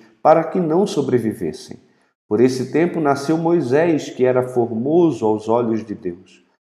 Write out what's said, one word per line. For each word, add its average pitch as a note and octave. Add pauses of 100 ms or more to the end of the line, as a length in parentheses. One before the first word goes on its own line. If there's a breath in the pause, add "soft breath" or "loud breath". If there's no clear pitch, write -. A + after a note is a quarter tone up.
(240 soft breath)
para D#3+
que F#3
não F3
sobrevivessem. A#2 (500)
Por G#2
esse B2+
tempo E3+
nasceu C#3+
Moisés, E3
que B2
era B2+
formoso A#2+
aos G#2
olhos A2+
de G#2
Deus. F2+ (360)